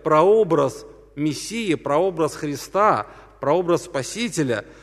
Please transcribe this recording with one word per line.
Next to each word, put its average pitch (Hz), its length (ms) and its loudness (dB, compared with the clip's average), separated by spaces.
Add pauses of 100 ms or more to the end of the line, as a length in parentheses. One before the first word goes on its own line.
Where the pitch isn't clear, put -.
прообраз 156 840 2 (300)
Мессии, 165 580 -4
прообраз 156 600 0
Христа, 151 720 0 (340)
прообраз 170 440 0
Спасителя, 139 840 -4 (160)